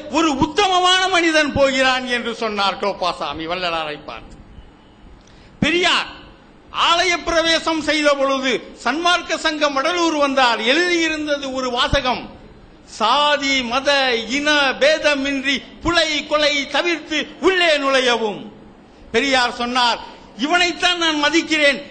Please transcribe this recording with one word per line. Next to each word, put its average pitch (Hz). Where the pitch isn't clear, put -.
ஒரு 302
உத்தமமான 370
மனிதன் 320
போகிறான்" 262
என்று 233
சொன்னார் 202
தோப்பாசாமி 165
வள்ளலாரை 165
பார்த்து. 113
பெரியார் 311
ஆலய 349
பிரவேசம் 330
செய்த 294
பொழுது 269
சன்மார்க்க 339
சங்கம் 294
வடலூர் 330
வந்தார். 254
எழுதியிருந்தது 302
ஒரு 254
வாசகம், 262
"சாதி 277
மத 269
இன 269
பேதமின்றி 277
புலை 311
கொலை 294
தவிர்த்து 311
உள்ளே 349
நுழையவும்." 240
பெரியார் 254
சொன்னார், 240
"இவனைத்தான் 349
நான் 311
மதிக்கிறேன், 302